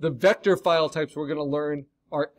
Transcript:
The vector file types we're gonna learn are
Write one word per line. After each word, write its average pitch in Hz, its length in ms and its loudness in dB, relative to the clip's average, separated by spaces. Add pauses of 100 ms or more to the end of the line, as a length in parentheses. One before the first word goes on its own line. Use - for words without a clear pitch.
The 156 100 0
vector 165 460 2
file 165 320 2
types 156 260 -6
we're 147 140 -8
gonna 151 160 -4
learn 147 400 -4 (260)
are 151 280 -4